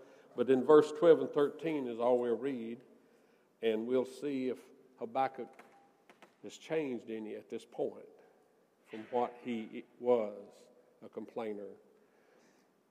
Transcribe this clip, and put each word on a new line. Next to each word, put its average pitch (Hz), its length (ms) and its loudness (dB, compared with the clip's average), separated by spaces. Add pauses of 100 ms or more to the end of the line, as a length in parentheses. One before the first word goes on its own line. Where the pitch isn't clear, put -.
(360)
but 120 120 0
in 131 140 6
verse 151 300 8
twelve 160 280 6
and 131 80 -2
thirteen 147 600 -2
is 113 100 -8
all 123 220 4
we'll 120 160 0
read, 120 440 -6 (840)
and 113 260 0
we'll 127 160 2
see 131 440 -4
if 113 100 -4 (420)
Habakkuk 123 480 -4 (960)
has 101 120 -14
changed 139 540 -6
any 110 240 -10
at 107 160 -16
this 113 140 -10
point - 440 -8 (760)
from 113 140 -14 (100)
what 123 320 -2
he 117 420 -8 (140)
was, 120 340 2 (720)
a 104 40 -18
complainer. 107 580 -10 (1200)